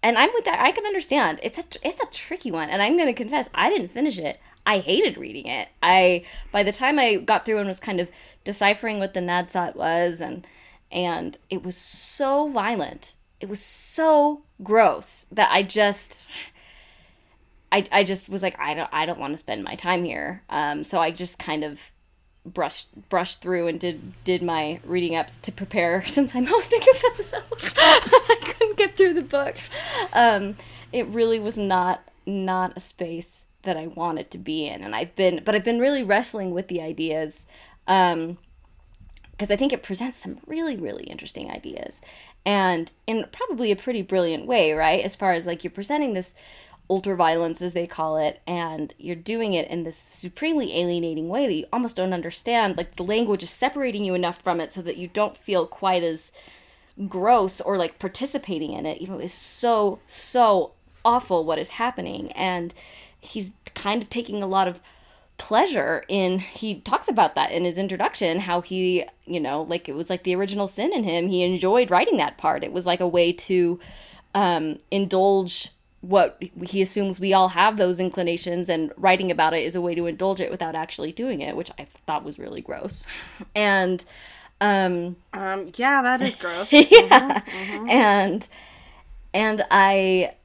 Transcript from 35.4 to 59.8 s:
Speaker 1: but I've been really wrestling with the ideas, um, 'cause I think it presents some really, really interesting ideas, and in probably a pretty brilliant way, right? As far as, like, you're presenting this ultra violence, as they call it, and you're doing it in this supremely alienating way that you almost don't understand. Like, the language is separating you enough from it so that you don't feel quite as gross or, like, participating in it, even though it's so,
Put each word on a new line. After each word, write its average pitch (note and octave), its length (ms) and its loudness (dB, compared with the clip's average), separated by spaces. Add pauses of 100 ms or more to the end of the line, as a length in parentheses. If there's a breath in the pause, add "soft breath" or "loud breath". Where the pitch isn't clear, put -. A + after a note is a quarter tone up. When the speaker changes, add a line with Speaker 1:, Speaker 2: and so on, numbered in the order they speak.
Speaker 1:
but G#3+ 80 0
I've G#3 120 0
been A#3 140 0
really C4+ 220 2
wrestling G3+ 500 -2
with F#3 180 -6
the F3+ 120 -4
ideas, D#3+ 640 -6 (420 loud breath)
um, F3 500 2 (1000)
'cause G#3 140 -2
I G#3 60 4
think C#4 160 0
it - 100 -8
presents A#3+ 340 -8
some - 300 -12
really, D#4 300 -4
really C#3 260 -8
interesting - 480 -14
ideas, - 500 -12 (440 loud breath)
and F#3 440 0 (160)
in A3 260 -4
probably B3+ 400 -4
a G3 40 4
pretty A#3 260 -6
brilliant F3 460 0
way, G#3 240 4
right? D#3+ 320 2
As F#3+ 120 -6
far F#3+ 180 0
as, E3+ 120 -2
like, E3+ 180 -6
you're E3+ 80 -8
presenting C#4 420 -2
this F#3 220 -6 (540 loud breath)
ultra F#3+ 260 0
violence, E3 460 2
as F3+ 120 -6
they F3 120 -2
call D#3+ 320 -4
it, D3+ 300 -2
and D#3+ 500 -6
you're F3 180 -10
doing G#3 380 -4
it E3 160 0
in E3+ 140 -6
this E3 140 -10
supremely D4 840 -4
alienating E3+ 500 -2
way B3+ 160 -2
that G#3+ 80 0
you D#3 180 -4
almost A#3 240 -4
don't F#3 180 -2
understand. F#3 640 -2
Like, F3 180 -8
the F3+ 80 -8
language G#3 400 0
is E3+ 80 -10
separating B3+ 520 -2
you F#3 120 -2
enough F3+ 260 -2
from E3+ 180 -2
it D#3+ 140 -6
so F#3+ 80 -10
that E3+ 160 -8
you F3+ 100 -10
don't G#3 300 -4
feel F3+ 300 -2
quite F#3 360 0
as D#3+ 280 -6 (760 loud breath)
gross F#3+ 540 2
or, G3 160 0
like, E3+ 220 -2
participating F#3+ 760 -6
in - 120 -8
it, D#3 160 -6
even F#3 160 -10
though - 60 -10
it's F3+ 100 -8
so, G#3+ 760 0